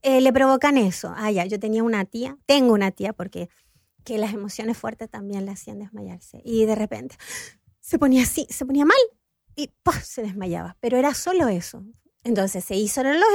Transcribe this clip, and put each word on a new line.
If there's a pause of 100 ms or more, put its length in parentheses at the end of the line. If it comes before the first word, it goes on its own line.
eh,
le
provocan
eso".
Ah,
ya,
yo
tenía
una
tía,
tengo
una
tía,
porque (560)
que
las
emociones
fuertes
también
le
hacían
desmayarse.
Y
de
repente (640)
se
ponía
así,
se
ponía
mal (600)
y (100)
¡puf!
Se
desmayaba.
Pero
era
solo
eso. (400)
Entonces
se
hicieron
los